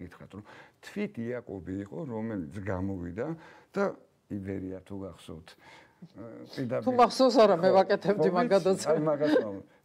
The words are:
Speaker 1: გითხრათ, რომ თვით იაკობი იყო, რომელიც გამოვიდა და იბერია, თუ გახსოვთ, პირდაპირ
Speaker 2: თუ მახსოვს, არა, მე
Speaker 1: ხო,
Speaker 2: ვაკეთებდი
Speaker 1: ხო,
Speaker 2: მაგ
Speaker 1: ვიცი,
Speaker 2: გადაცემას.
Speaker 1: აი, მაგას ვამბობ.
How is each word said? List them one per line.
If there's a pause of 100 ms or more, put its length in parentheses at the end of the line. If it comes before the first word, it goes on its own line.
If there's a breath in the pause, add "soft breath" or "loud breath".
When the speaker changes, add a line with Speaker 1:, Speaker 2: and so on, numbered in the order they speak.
Speaker 1:
გითხრათ,
რომ (380 loud breath)
თვით
იაკობი (120)
იყო, (120)
რომელიც (120)
გამოვიდა (520 soft breath)
და (500)
იბერია,
თუ (100)
გახსოვთ, (1120 soft breath)
პირდაპირ
Speaker 2:
თუ
მახსოვს,
არა,
მე
Speaker 1:
ხო,
Speaker 2:
ვაკეთებდი
Speaker 1:
ხო,
Speaker 2:
მაგ
Speaker 1:
ვიცი,
Speaker 2:
გადაცემას.
Speaker 1:
აი,
მაგას
ვამბობ. (160 soft breath)